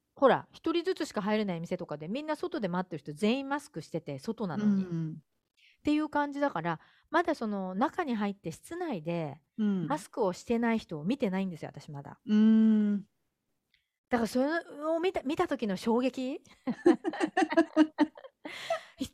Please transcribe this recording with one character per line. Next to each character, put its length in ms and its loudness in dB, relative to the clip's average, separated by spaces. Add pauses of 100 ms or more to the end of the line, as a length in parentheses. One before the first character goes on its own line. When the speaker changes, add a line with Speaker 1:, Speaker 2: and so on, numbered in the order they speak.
(160)
Speaker 1:
ほ 120 6
ら、 240 4
一 220 -4
人 100 0
ず 120 -2
つ 100 -4
し 80 -8
か 80 -4
入 160 0
れ 80 -2
な 100 -4
い 40 -6
店 180 -4
と 80 -10
か 120 -8
で、 100 -12
み 160 -6
ん 20 -12
な 100 -2
外 240 -6
で 80 -2
待 160 -2
っ 60 -20
て 60 -8
る 80 -10
人 100 -10
全 280 0
員 80 -8
マ 100 -2
ス 100 -14
ク 140 -10
し 60 -20
て 120 -4
て、 160 -8
外 300 -6
な 100 -4
の 80 0
に。 200 4
Speaker 2:
う 60 -10
ん。 200 -4
Speaker 1:
っ 20 -10 (680)
て 100 2
い 60 2
う 100 -2
感 240 -2
じ 60 -8
だ 100 2
か 140 -4
ら、 160 -2 (320)
ま 100 4
だ 140 0
そ 100 -6
の 300 -4
中 280 0
に 120 -2
入 160 0
っ 40 -8
て 160 -10
室 240 -12
内 280 -4
で、 360 -4 (200)
Speaker 2:
う 40 0
ん。 220 0
Speaker 1:
マ 140 -2
ス 100 -18
ク 160 -2
を 80 2
し 100 -16
て 140 0
な 160 2
い 60 0
人 180 -8
を 60 -8
見 160 -2
て 100 0
な 100 -2
い 60 -2
ん 60 -4
で 60 -10
す 60 -20
よ、 60 -8
私 220 -16
ま 100 -10
だ。 240 -16
Speaker 2:
う 80 0
ー 640 6
ん。 80 -4 (1080)
Speaker 1:
だ 80 4
か 60 0
ら 40 2
そ 120 0
れ 80 2 (400)
を 120 0
見 140 0
た、 80 -4
見 140 -2
た 120 2
時 200 -2
の 100 -2
衝 220 2
撃？ 420 -2 (240)
<laughs> 2250 0
一 160 -8